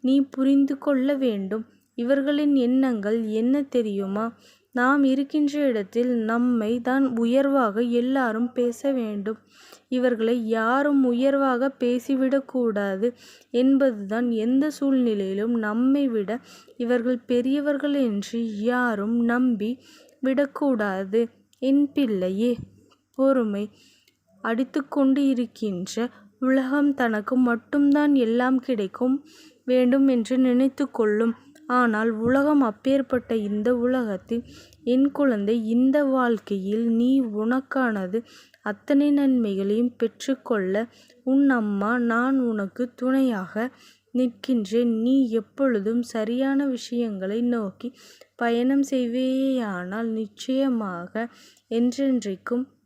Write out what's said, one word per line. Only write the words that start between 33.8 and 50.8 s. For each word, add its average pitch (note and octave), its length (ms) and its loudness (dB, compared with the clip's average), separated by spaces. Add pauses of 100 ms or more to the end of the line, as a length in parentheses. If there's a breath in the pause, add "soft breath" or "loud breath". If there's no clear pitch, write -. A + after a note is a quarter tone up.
என் C4 280 2
குழந்தை, A3+ 440 0 (140)
இந்த C4 340 2
வாழ்க்கையில் A#3 840 0 (100)
நீ A#3+ 140 2 (240)
உனக்கானது A3+ 840 -2 (460 soft breath)
அத்தனை C#4 460 0
நன்மைகளையும் A#3+ 840 2
பெற்றுக்கொள்ள A3 880 -2 (400 soft breath)
உன் C4+ 240 4
அம்மா G#3 420 0 (100)
நான் A#3+ 380 0
உனக்கு A3 440 -2 (120)
துணையாக B3 760 -2 (440 soft breath)
நிற்கின்றேன். A#3+ 840 0
நீ A#3+ 180 2 (140)
எப்பொழுதும் A3+ 720 -2
சரியான A#3+ 640 -2
விஷயங்களை A#3 800 -4
நோக்கி A#3+ 460 -4 (460 loud breath)
பயணம் B3 480 0
செய்வேயானால் B3 1300 -2
நிச்சயமாக A3 1200 -4 (440 soft breath)